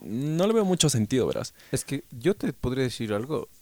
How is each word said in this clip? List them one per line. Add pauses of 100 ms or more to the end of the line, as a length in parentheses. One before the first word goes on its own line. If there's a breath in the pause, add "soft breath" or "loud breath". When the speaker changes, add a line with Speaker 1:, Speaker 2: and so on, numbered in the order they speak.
Speaker 1:
no
le
veo
mucho
sentido,
verás. (180 loud breath)
Speaker 2:
Es
que
yo
te
podría
decir
algo (140)